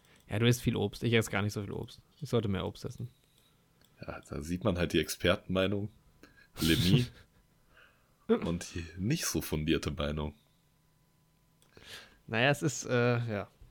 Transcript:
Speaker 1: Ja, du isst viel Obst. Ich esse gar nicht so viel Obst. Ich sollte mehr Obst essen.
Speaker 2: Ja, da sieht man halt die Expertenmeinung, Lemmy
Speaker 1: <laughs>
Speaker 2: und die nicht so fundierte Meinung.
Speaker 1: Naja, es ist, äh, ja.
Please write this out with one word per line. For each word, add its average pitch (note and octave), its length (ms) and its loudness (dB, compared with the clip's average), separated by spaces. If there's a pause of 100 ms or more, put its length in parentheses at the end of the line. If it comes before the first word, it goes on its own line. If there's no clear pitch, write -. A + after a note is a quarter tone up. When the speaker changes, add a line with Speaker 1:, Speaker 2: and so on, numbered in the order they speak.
(300)
Speaker 1:
Ja, G#2 100 -2
du A#2 80 6
isst B2 140 4
viel A2 160 0
Obst. G#2 260 -2
Ich A#2 100 2
esse A2+ 160 4
gar G2+ 120 0
nicht G#2+ 100 0
so G#2+ 100 -6
viel G2+ 120 -8
Obst. - 260 -10 (220)
Ich C#3+ 80 -10
sollte A2 180 2
mehr F#2 180 0
Obst - 200 -8
essen. - 240 -10 (920)
Speaker 2:
Ja, - 280 -12
da C#2+ 120 -8
sieht E2+ 220 -4
man F#2 140 2
halt E2+ 160 0
die E2 60 6
Expertenmeinung, F#2+ 920 0 (720)
Lemmy F2 460 4 (1200)
Speaker 1:
<laughs> - 0 - (180)
Speaker 2:
und F2 280 -4
die E2+ 120 -8 (120)
nicht A#2+ 280 -2
so D#2+ 160 -2
fundierte D#2 500 0
Meinung. D2 420 -4 (1900)
Speaker 1:
Naja, A#2 240 2
es - 120 0
ist, - 220 -2
äh, A#2+ 320 2 (120)
ja. G2+ 200 -4 (220)